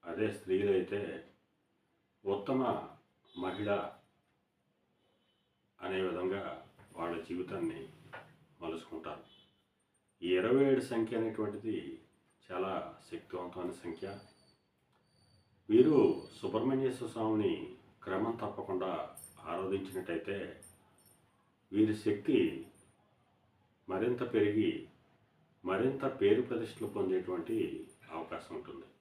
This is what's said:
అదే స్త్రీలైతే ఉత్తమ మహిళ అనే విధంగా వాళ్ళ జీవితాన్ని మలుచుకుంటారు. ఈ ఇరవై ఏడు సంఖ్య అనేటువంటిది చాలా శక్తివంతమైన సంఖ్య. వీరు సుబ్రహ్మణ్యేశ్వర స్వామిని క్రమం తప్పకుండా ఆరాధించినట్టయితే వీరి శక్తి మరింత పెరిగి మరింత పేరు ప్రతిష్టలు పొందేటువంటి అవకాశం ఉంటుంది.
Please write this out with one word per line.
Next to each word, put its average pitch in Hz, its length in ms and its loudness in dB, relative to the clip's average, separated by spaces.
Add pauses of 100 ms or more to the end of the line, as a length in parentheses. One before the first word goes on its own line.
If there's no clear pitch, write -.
అదే 101 280 0
స్త్రీలైతే 98 680 2 (1200)
ఉత్తమ 101 380 0 (800)
మహిళ 101 280 -2 (2000)
అనే 95 200 -4
విధంగా 90 640 -4 (320)
వాళ్ళ 85 260 -4
జీవితాన్ని 87 580 -4 (800)
మలుచుకుంటారు. 80 600 -8 (1000)
ఈ 87 160 -2
ఇరవై 127 280 6
ఏడు 131 260 4
సంఖ్య 113 260 0
అనేటువంటిది 107 580 -2 (680)
చాలా 92 260 -4 (400)
శక్తివంతమైన 90 600 -8 (120)
సంఖ్య. 95 360 -8 (1500)
వీరు 127 280 8 (440)
సుబ్రహ్మణ్యేశ్వర 123 680 0
స్వామిని 107 440 0 (500)
క్రమం 107 380 -2
తప్పకుండా 92 500 -4 (480)
ఆరాధించినట్టయితే 92 1000 -4 (1300)
వీరి 107 240 6 (100)
శక్తి 107 320 2 (1500)
మరింత 123 440 0
పెరిగి 104 560 2 (760)
మరింత 127 400 2 (160)
పేరు 107 200 8
ప్రతిష్టలు 117 460 -4
పొందేటువంటి 92 680 0 (540)
అవకాశం 82 440 -8
ఉంటుంది. - 340 -12 (120)